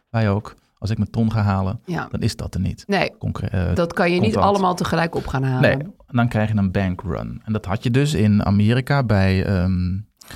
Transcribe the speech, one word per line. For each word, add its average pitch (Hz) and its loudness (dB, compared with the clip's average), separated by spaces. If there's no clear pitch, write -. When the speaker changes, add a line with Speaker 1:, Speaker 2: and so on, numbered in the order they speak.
Speaker 1:
wij 110 2
ook. 98 -4
Als 98 -4
ik 110 -2
mijn 104 -2
ton 113 0
ga 107 0
halen, 95 0
Speaker 2:
Ja. 165 -6
Speaker 1:
dan 113 -6
is 113 -2
dat - -8
er 90 -2
niet. - -4
Speaker 2:
Nee, - -2
Speaker 1:
Concre-, - -6
eh, 87 -2
Speaker 2:
dat 170 0
kan 190 0
je 180 2
niet 214 2
Speaker 1:
contant. 202 2
Speaker 2:
allemaal 196 2
tegelijk 165 -2
op 131 -6
gaan 135 -4
halen. 131 0
Speaker 1:
Nee, 147 -8
dan 120 0
krijg 107 0
je 107 0
een 98 2
bank 95 -2
run. 58 -6
En 110 -6
dat 107 -4
had 101 -4
je 123 0
dus 143 2
in 104 4
Amerika 123 2
bij, 95 2
ehm, 92 0